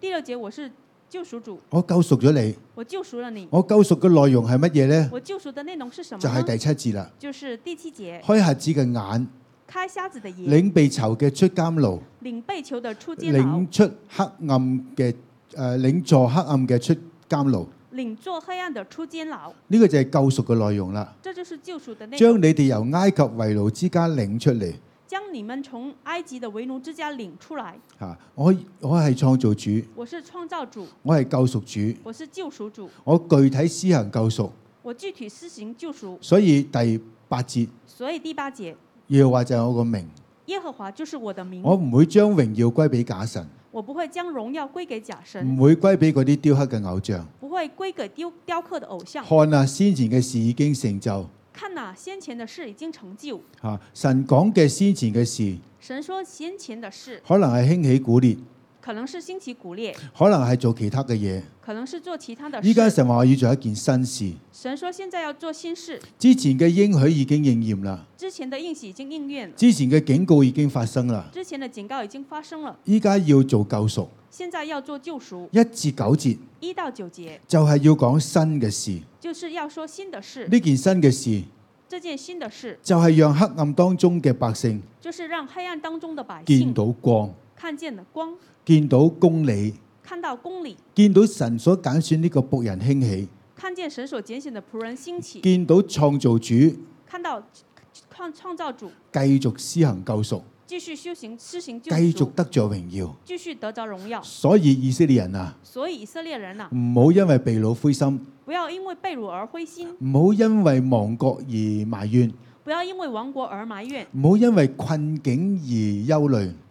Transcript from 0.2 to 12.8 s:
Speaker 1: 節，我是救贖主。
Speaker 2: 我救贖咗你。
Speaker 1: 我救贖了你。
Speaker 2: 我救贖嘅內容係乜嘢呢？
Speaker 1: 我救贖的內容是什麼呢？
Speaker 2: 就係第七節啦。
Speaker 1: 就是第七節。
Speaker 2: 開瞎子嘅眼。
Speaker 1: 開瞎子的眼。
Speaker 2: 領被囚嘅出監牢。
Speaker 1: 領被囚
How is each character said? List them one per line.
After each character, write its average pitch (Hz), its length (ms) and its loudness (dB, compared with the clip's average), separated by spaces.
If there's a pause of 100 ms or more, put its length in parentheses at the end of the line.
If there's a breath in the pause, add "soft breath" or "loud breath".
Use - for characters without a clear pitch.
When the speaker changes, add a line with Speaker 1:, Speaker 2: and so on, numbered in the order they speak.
Speaker 1:
節， 247 180 -10
我 214 120 -12
是 285 200 -14 (400)
救 359 120 -12
贖 233 180 -14
主。 214 200 -16 (100)
Speaker 2:
我 170 120 2
救 175 200 2
贖 135 160 2
咗 135 140 4
你。 110 240 0 (180)
Speaker 1:
我 226 100 -14
救 381 180 -10
贖 240 180 -14
了 247 100 -12
你。 202 200 -14
Speaker 2:
我 180 120 4
救 208 200 6
贖 180 160 4
嘅 190 100 4 (180)
內 135 60 6
容 117 140 4
係 123 120 4
乜 165 120 4
嘢 139 160 4
呢？ 151 260 4
Speaker 1:
我 247 80 -10
救 381 180 -10
贖 285 140 -14
的 285 120 -12
內 359 120 -12
容 247 140 -12
是 349 120 -16
什 226 160 -16
麼 165 100 -4
呢？ 117 60 -2
Speaker 2:
就 127 60 0
係 117 120 -2
第 113 60 -2 (160)
七 120 180 -4
節 101 40 -6
啦。 95 220 -10
Speaker 1:
就 277 140 -12
是 254 260 -12
第 349 180 -14
七 320 160 -16
節。 175 300 -16
Speaker 2:
開 214 160 2
瞎 165 160 4
子 147 160 -2
嘅 131 220 0
眼。 113 360 -4 (420)
Speaker 1:
開 370 180 -8
瞎 370 200 -10
子 294 120 -18
的 202 100 -14
眼。 180 200 -6
Speaker 2:
領 175 220 6
被 151 160 6
囚 110 280 -2
嘅 139 180 2
出 185 140 4
監 165 320 -2
牢。 98 180 2 (240)
Speaker 1:
領 233 200 -10
被 370 200 -8
囚 247 180 -10